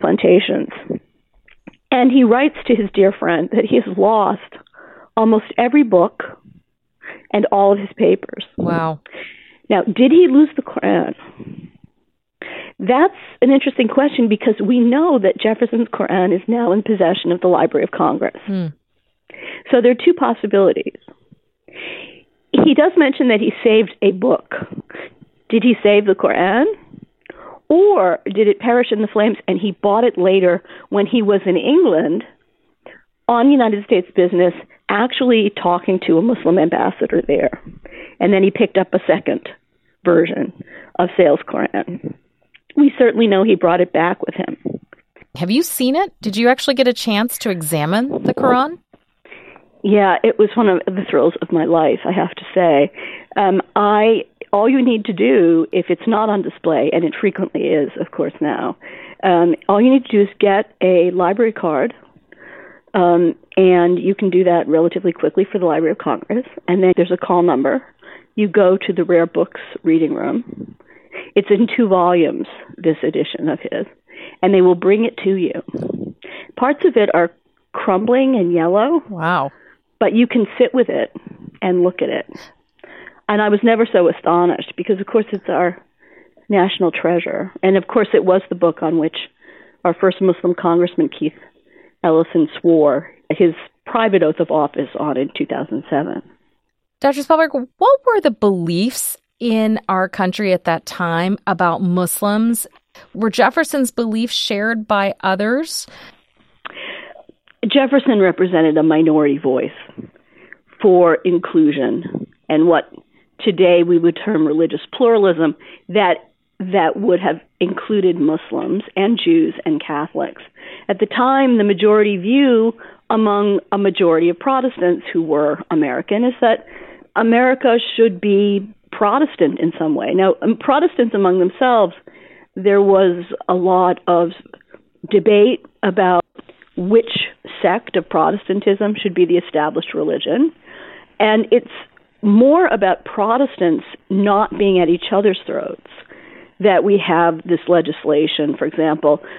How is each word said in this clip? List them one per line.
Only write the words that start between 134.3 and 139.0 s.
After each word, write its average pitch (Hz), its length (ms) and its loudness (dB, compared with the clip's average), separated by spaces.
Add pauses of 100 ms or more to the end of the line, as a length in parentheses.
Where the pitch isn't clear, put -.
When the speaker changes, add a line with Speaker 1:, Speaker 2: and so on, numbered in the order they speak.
Speaker 1:
debate 208 560 2 (160)
about 185 420 0 (520)
which 196 540 0 (300)
sect 196 360 -2
of 165 120 -4
Protestantism 196 920 -2